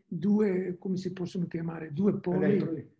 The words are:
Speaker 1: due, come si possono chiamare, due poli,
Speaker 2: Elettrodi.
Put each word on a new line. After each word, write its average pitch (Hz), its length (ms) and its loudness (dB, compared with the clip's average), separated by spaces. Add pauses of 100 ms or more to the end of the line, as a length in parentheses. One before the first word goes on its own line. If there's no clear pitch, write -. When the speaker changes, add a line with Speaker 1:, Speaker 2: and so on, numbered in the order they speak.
Speaker 1:
due, 190 720 2
come 190 200 -4
si 180 160 -6
possono 180 340 -4
chiamare, 165 460 -6
due 190 260 2
poli, 175 240 0
Speaker 2:
Elettrodi. 160 460 2 (100)